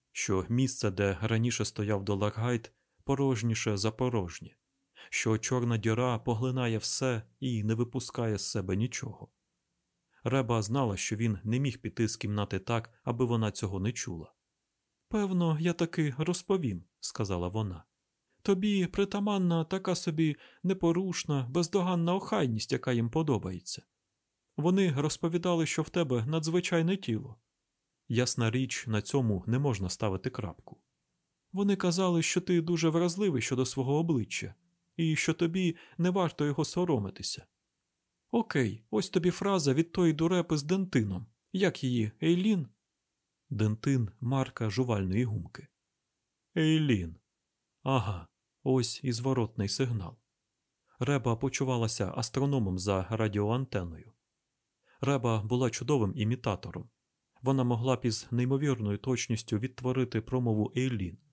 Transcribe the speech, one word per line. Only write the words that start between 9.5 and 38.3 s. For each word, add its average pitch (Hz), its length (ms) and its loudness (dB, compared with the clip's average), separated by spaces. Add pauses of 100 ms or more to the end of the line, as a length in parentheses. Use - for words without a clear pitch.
Реба 120 380 0
знала, 110 340 0
що - 200 -4
він 107 280 0
не 117 160 0
міг 139 200 -2
піти 110 280 -2
з - 80 -2
кімнати 104 420 -4
так, 113 340 -4 (120)
аби 120 200 -2
вона 113 260 0
цього 98 300 -4
не 107 120 -2
чула. - 420 -10 (760)
«Певно, 180 520 0
я 170 120 0
таки 165 460 0
розповім», 156 640 -2 (160)
сказала 92 480 -2
вона. 95 360 -6 (580)
«Тобі 196 440 2
притаманна 196 760 0
така 185 300 -2
собі 160 420 0 (260)
непорушна, 170 880 0
бездоганна 175 640 2
охайність, 139 580 0
яка 127 200 -2
їм 117 180 0
подобається. 117 720 -2 (720)
Вони 180 360 4
розповідали, 165 760 0
що - 160 -2
в - 60 -4
тебе 127 380 0
надзвичайне 165 720 0
тіло». - 440 -4 (680)
Ясна 117 420 2
річ, 127 360 -2
на 107 160 0
цьому 113 440 0
не 117 120 2
можна 110 300 0
ставити 98 420 -2
крапку. - 500 -10 (720)
Вони 202 240 2
казали, 180 460 2
що - 180 0
ти 175 200 2
дуже 165 280 2
вразливий 170 540 2
щодо 127 240 0
свого 135 280 0
обличчя, 143 600 0 (420)
і 160 200 0
що 160 180 0
тобі 170 420 0 (220)
не 175 120 2
варто 175 360 0
його 147 180 0
соромитися. 143 840 -2 (840)